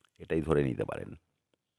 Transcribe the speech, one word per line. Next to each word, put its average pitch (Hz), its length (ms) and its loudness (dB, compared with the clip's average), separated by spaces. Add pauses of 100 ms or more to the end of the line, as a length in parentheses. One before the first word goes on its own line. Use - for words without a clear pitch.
(180)
এটাই 85 240 0
ধরে 73 220 4
নিতে 52 200 0
পারেন। 50 300 -8 (640)